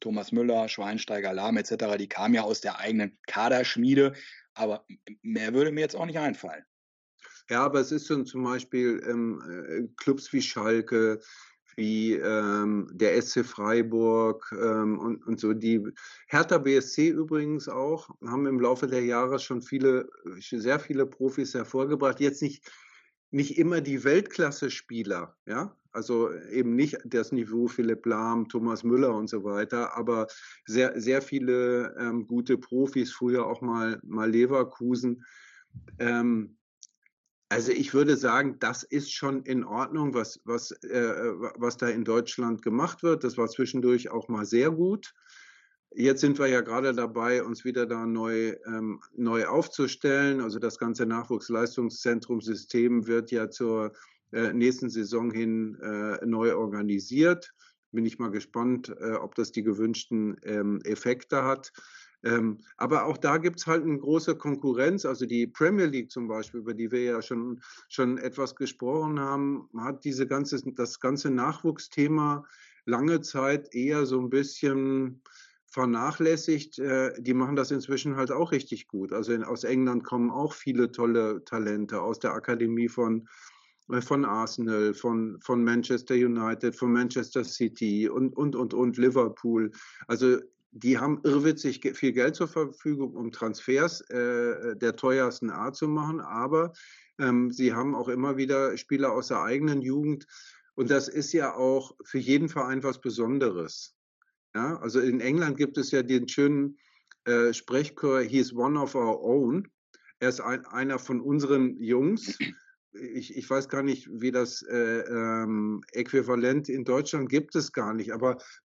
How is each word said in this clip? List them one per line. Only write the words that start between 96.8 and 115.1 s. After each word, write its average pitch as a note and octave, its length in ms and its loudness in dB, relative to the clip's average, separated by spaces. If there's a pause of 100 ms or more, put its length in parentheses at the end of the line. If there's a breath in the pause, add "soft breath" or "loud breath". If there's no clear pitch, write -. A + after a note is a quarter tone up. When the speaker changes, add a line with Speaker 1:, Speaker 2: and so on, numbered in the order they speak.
Speaker 2:
ähm, B2 320 2
sie B2+ 240 2
haben B2+ 220 0
auch A#2+ 140 -4
immer C3 260 0
wieder C3+ 400 2
Spieler C3+ 380 0
aus A#2+ 160 -2
der G#2+ 120 0
eigenen C#3 400 0
Jugend C#3 460 -2 (480 loud breath)
und C3 160 0
das C#3 160 4
ist D3 240 -4
ja D3+ 240 0
auch C3 480 0
für - 160 -4
jeden C#3+ 300 4
Verein C3 340 -2
was C3+ 160 -2
Besonderes. A2+ 960 -2 (580)
Ja, C3 280 -2
also A#2 180 0
in B2+ 220 2
England C#3+ 340 0
gibt C#3+ 220 0
es C3 140 -2
ja C3 120 2
den A#2+ 240 2
schönen, C#3+ 500 2 (460 soft breath)
äh, A#2 300 4
Sprechchor, C3+ 640 0
„He B2 200 2
is B2 140 2
one C3 240 2
of C#3 180 -2
our A#2 280 0
own.“ C3+ 480 2 (480 soft breath)
Er B2+ 80 0
ist B2+ 140 -2
ein, B2+ 240 -4
einer C3 340 -4
von B2 220 -4
unseren C#3 600 2
Jungs. B2+ 560 0 (540 loud breath)
Ich, A2+ 460 -10
ich - 120 -10
weiß C3+ 200 0
gar C#3 120 -2
nicht, C3+ 300 -2
wie A#2 200 -2
das, B2 320 -2
äh, A#2 400 0
ähm, A2 760 -2 (140)